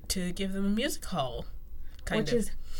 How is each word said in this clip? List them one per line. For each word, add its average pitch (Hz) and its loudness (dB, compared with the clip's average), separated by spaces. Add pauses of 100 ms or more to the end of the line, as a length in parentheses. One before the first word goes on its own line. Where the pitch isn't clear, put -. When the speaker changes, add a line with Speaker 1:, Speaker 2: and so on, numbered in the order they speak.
Speaker 1:
to 180 0
give 190 0
them 196 2
a 196 4
music 233 2
hall. 127 -2 (600)
Kind 214 2
Speaker 2:
Which 240 0
Speaker 1:
of. 240 6
Speaker 2:
is 202 2 (280)